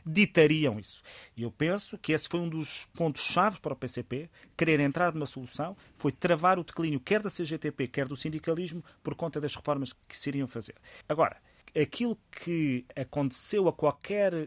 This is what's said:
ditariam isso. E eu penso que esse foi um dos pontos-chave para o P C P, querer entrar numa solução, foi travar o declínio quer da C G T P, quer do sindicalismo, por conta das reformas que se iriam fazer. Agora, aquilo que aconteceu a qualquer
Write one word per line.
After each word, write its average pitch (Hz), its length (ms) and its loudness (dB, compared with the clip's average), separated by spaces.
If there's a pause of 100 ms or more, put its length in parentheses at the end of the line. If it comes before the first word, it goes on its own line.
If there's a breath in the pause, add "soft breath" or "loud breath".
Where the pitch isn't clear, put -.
ditariam 156 760 6
isso. - 220 -18 (340 loud breath)
E 117 60 -6
eu 117 80 -4
penso 185 480 -2
que - 140 -2
esse 151 140 0
foi 175 140 -2
um 170 80 -2
dos 160 460 -6
pontos-chave 170 640 0
para 139 140 -4
o - 20 -20
P 123 120 -6
C 123 140 -6
P, 139 280 -6 (260 soft breath)
querer 156 240 4
entrar 151 320 2
numa 151 140 -4
solução, 147 500 -8 (220 soft breath)
foi 143 120 0
travar 175 480 4
o 160 60 -4
declínio 156 340 -2
quer 208 240 2
da 208 60 -2
C 175 160 -4
G 156 140 -4
T 151 120 -2
P, 131 180 -4
quer 139 200 -2
do 139 80 -8
sindicalismo, 160 640 -4 (200 soft breath)
por 151 120 -4
conta 156 240 -6
das 143 160 -4
reformas 139 380 -4 (160)
que - 80 -14
se - 140 -6
iriam 139 180 -4
fazer. - 280 -10 (300 loud breath)
Agora, 151 300 2 (420 soft breath)
aquilo 226 380 0 (140)
que 151 560 -2 (100)
aconteceu 143 720 0
a 156 60 2
qualquer 190 580 0 (140)